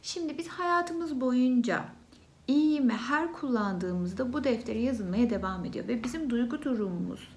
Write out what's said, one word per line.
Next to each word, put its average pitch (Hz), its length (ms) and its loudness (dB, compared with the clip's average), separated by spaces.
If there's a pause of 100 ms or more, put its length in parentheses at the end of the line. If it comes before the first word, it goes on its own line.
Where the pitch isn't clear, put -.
Şimdi 320 360 -6
biz 339 100 -8
hayatımız 349 720 -2
boyunca 247 640 4 (600)
"iyiyimi" 294 460 4
her 294 400 0
kullandığımızda 190 1000 -2
bu 294 100 -2
deftere 226 360 0
yazılmaya 233 500 2
devam 190 360 -2
ediyor. - 220 -6
Ve 233 160 -2
bizim 294 260 -4
duygu 240 320 0
durumumuz 185 760 -2